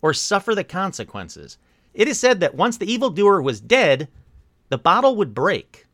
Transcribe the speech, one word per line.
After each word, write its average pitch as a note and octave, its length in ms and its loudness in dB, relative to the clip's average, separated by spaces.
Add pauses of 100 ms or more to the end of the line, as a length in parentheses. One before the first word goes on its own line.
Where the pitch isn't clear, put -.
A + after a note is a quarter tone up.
or D#3 140 0
suffer G#3 400 -2
the G3+ 80 -4
consequences. G#2 960 -10 (340)
It A3+ 140 0
is D4 120 -4
said B3 200 2
that E3 160 -2
once A3+ 220 -2
the G#3 140 -6
evildoer G3+ 480 2
was B2+ 220 -4
dead, D3+ 460 2 (640)
the C3 100 -2
bottle B3 360 4
would D#3+ 200 -4
break. D3 580 -4